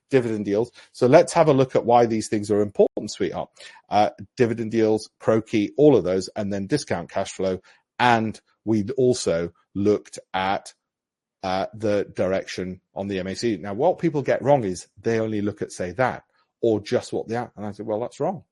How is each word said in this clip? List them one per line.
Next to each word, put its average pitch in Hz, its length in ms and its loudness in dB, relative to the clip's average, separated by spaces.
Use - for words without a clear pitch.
dividend 113 380 0
yields. 101 240 0
So 127 140 0
let's 165 280 6
have 160 140 6
a 147 40 4
look 131 240 2
at 95 80 2
why 120 220 6
these 110 220 -4
things 104 220 -4
are 104 120 2
important, - 480 0
sweetheart. - 400 -4
Uh, 104 220 2
dividend 113 340 0
yields, 110 460 2
Croaky, 110 580 0
all 147 180 8
of 92 100 4
those, 92 240 0
and 101 220 -6
then 98 160 -4
discount 98 440 -4
cash 95 240 -6
flow. 92 260 -2
And 113 420 2
we'd 107 280 0
also 92 600 0
looked 101 440 0
at, 95 400 -4
uh, 95 320 -2
the 104 300 -2
direction 92 760 -4
on 101 140 -6
the 98 100 -4
M 90 80 -6
A 95 100 -6
C. 113 220 -2
Now, 101 160 -10
what 165 240 0
people 151 240 -2
get 123 180 0
wrong 131 240 2
is 92 320 -6
they 113 240 -2
only 107 220 -4
look 101 180 -4
at, 95 100 -8
say, 90 220 -8
that, 117 320 -4
or 107 180 2
just 113 320 -4
what 104 160 -6
the, 117 280 -6
and 104 100 -10
I 104 60 -8
said, 104 120 -14
"Well, 107 160 -4
that's 120 200 -10
wrong. 170 320 -6